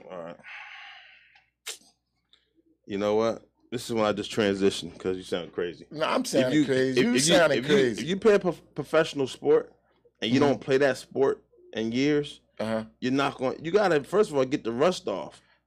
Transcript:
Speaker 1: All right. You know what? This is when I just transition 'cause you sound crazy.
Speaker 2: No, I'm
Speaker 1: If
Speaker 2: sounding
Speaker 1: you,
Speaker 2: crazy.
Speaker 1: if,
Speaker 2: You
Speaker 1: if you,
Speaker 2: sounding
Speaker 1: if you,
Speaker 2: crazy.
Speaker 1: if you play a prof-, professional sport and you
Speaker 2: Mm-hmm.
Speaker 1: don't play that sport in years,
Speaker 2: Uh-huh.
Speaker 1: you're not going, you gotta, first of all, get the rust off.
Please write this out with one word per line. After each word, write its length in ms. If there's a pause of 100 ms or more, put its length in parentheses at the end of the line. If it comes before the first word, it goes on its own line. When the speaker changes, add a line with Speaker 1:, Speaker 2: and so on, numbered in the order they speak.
Speaker 1:
All 140
right. 140 (2500)
You 120
know 160
what? 280 (280)
This 160
is 80
when 100
I 80
just 180
transition 600
'cause 260
you 60
sound 300
crazy. 380
Speaker 2:
No, 140
I'm 180
Speaker 1:
If 60
Speaker 2:
sounding 320
Speaker 1:
you, 60
Speaker 2:
crazy. 340
Speaker 1:
if, 60
Speaker 2:
You 80
Speaker 1:
if 140
you, 80
Speaker 2:
sounding 220
Speaker 1:
if 100
you, 60
Speaker 2:
crazy. 280
Speaker 1:
if 60
you 80
play 180
a 40
prof-, 220 (140)
professional 520
sport 460 (480)
and 100
you 100
Speaker 2:
Mm-hmm. 80
Speaker 1:
don't 120
play 180
that 200
sport 440 (300)
in 200
years, 480 (180)
Speaker 2:
Uh-huh. 260 (160)
Speaker 1:
you're 120
not 260
going, 260
you 60
gotta, 340
first 260
of 60
all, 80
get 180
the 100
rust 360
off. 320 (260)